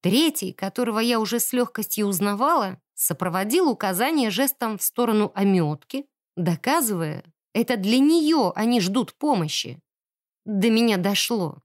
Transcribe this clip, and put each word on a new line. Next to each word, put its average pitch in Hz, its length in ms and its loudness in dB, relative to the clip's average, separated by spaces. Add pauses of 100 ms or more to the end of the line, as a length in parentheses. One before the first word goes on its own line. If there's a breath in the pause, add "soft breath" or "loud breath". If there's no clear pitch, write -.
Третий, 220 520 0
которого 220 460 -4
я 233 200 0
уже 220 200 -2
с - 120 -4
лёгкостью 226 560 -2
узнавала, 202 720 0 (140)
сопроводил 208 760 0
указание 226 600 0
жестом 220 480 -2
в - 60 -8
сторону 220 520 0
омётки, 190 720 0 (320)
доказывая, 180 840 -2 (300)
это 240 220 0
для 214 240 2
неё 302 560 4
они 233 240 2
ждут 196 360 -2
помощи. 185 680 -2 (640)
До 208 240 2
меня 226 280 4
дошло. 196 680 -2